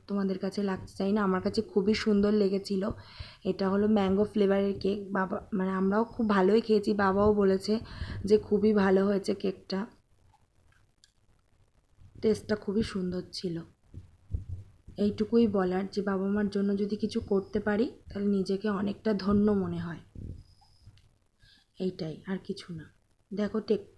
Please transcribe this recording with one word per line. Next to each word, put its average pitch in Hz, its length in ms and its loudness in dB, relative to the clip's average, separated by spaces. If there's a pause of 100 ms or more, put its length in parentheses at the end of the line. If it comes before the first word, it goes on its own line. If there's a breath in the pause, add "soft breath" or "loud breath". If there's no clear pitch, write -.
তোমাদের 196 320 -2
কাছে 196 240 -4
লাগতে 190 340 -6
চাই 196 140 0
না, 214 120 2
আমার 185 180 0
কাছে 202 200 -2
খুবই 208 320 0
সুন্দর 208 380 2
লেগেছিল। 196 580 0 (540 loud breath)
এটা 185 260 0
হলো 202 180 2
ম্যাঙ্গো 196 360 4
ফ্লেভারের 196 560 2
কেক, 196 200 -2 (140)
বাবা, 190 240 -2 (160)
মানে 190 180 0
আমরাও 190 320 2
খুব 226 260 -2
ভালোই 202 320 6
খেয়েছি, 214 320 2
বাবাও 202 400 4
বলেছে 202 460 2 (460 loud breath)
যে 208 120 6
খুবই 214 360 4
ভালো 196 320 4
হয়েছে 196 300 0
কেকটা, 196 500 -6 (2250)
টেস্টটা 214 340 0
খুবই 208 280 -2
সুন্দর 180 380 -4 (120)
ছিল। 165 280 -8 (1400)
এইটুকুই 214 500 2
বলার 190 440 0
যে 202 100 -4
বাবা 196 260 -2
মার 208 220 0
জন্য 202 280 0
যদি 202 180 -2
কিছু 220 240 -4
করতে 196 400 -2
পারি, 208 320 0 (160)
তাহলে 202 200 -4
নিজেকে 196 420 0
অনেকটা 202 440 -2
ধন্য 202 380 2
মনে 175 280 -2
হয়। 170 220 -10 (1800 soft breath)
এইটাই, 180 360 -6 (120)
আর 190 100 -4
কিছু - 360 -10
না। 156 120 -14 (460)
দেখো, 202 280 -4
টেক-, 214 380 -2